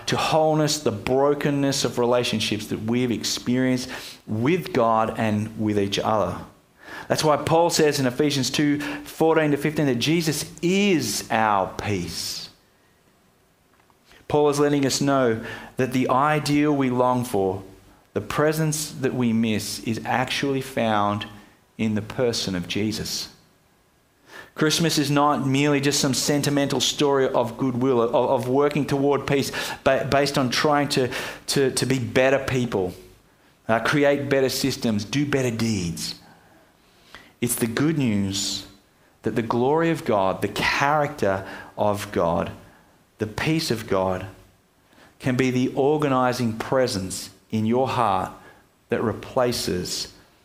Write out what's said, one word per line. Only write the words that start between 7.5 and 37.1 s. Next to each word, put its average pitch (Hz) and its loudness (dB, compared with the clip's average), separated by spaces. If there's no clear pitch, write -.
says 147 2
in 135 2
Ephesians 131 0
two 147 2
fourteen 160 2
to 143 2
fifteen 151 0
that 127 2
Jesus 156 0
is 175 2
our 107 2
peace. - -6
Paul 147 4
is 143 2
letting 147 2
us - 0
know 131 2
that 127 0
the 127 2
ideal 147 2
we 135 0
long 123 2
for, 98 -2
the - -4
presence 151 -2
that 127 -2
we 123 0
miss, 110 0
is 107 -4
actually 127 -2
found 107 0
in 110 -2
the 104 -2
person 113 -2
of 87 -6
Jesus. 104 -4
Christmas 156 2
is 139 2
not 143 2
merely 143 2
just 143 0
some 143 2
sentimental 143 0
story 139 2
of 120 0
goodwill, 127 2
of, 117 2
of 123 2
working 143 2
toward 139 0
peace 139 0
ba-, 135 2
based 143 2
on 127 0
trying 143 2
to, 127 0
to, 135 2
to - -2
be 131 0
better 127 4
people, 113 -2
uh, 113 2
create 143 2
better 131 2
systems, 113 -2
do 139 -2
better 131 0
deeds. 107 -4